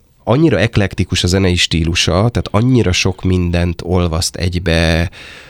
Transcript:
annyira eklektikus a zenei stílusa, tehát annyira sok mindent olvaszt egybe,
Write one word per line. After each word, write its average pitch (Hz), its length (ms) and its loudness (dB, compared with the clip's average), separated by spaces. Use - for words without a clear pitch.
annyira 123 300 2
eklektikus 95 640 -2
a - 20 2
zenei 90 300 2
stílusa, 85 560 0
tehát 95 380 0
annyira 110 420 2
sok - 320 -2
mindent 87 600 0
olvaszt 85 520 -2
egybe, 85 760 0